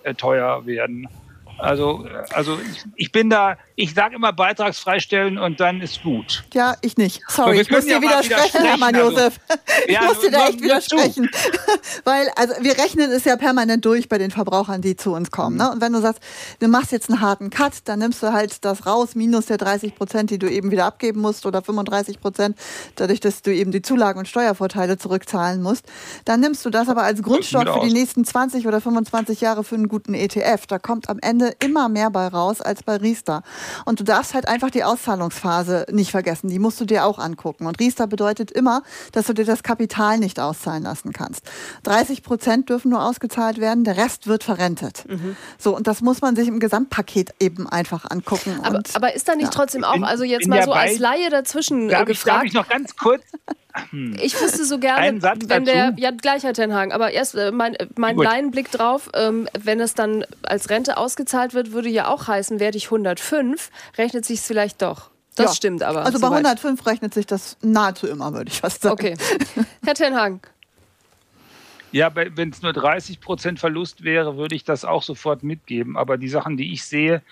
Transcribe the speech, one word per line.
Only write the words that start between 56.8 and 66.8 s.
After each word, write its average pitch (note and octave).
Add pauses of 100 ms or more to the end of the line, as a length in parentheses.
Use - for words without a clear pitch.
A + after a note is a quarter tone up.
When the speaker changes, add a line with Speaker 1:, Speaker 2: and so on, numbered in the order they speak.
Speaker 3:
aber A3+
erst, -
äh, G3+
mein, A#3
äh, - (100)
mein A3+
Speaker 1:
Gut. G#3+
Speaker 3:
Laienblick B3
drauf, B3
ähm, A3 (100)
wenn G#3+
es A3+
dann G#3+ (180)
als -
Rente B3
ausgezahlt B3+
wird, A#3+
würde A#3
ja A3
auch -
heißen, G#3
werde G#3
ich -
hundertfünf, A#3 (280)
rechnet A#3
sich's A3+
vielleicht G#3
doch. - (240)
Das A3+
Speaker 2:
Ja. D#3+
Speaker 3:
stimmt F3+
aber D#3
Speaker 2:
Also C4
bei B3
Speaker 3:
soweit. D4
Speaker 2:
hundertfünf C4+